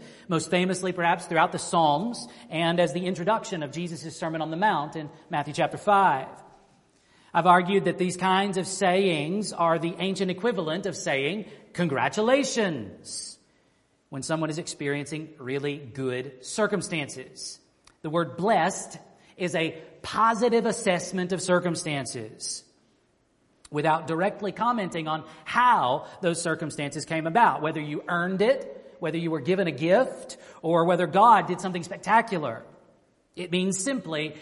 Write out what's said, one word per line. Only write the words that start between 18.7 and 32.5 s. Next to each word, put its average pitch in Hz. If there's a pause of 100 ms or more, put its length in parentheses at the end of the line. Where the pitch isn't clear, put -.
is 180
a 160 (240)
positive 226
assessment 180
of 175
circumstances 147 (1040)
without 156
directly 185
commenting 190
on 156 (180)
how 185 (160)
those 170
circumstances 156
came 160
about, 165
whether 156
you 151
earned 180
it, -
whether 165
you 165
were 160
given 185
a 160
gift, 175 (240)
or 165
whether 175
God 196
did 175
something 180
spectacular. 180 (720)